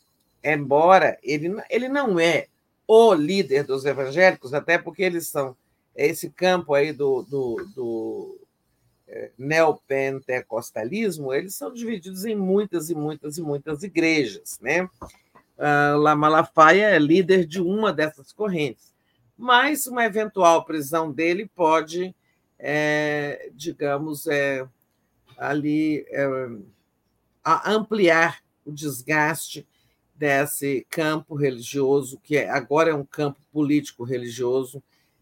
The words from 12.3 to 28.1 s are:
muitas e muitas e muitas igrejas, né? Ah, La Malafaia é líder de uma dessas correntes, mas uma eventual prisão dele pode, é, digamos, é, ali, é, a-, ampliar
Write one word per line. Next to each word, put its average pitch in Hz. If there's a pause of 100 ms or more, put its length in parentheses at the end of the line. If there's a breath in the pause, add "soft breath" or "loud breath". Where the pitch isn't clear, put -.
muitas 185
e 170
muitas 151
e 180
muitas 147
igrejas, 160
né? 170 (680 loud breath)
Ah, 147
La 151
Malafaia 160
é 170
líder 175
de 165
uma 202
dessas 151
correntes, 165 (440)
mas 262
uma 240
eventual 190
prisão 160
dele 175
pode, 160 (420)
é, 147
digamos, 147
é, 139 (720)
ali, 147
é, 139 (1160)
a-, 165
ampliar 175 (240)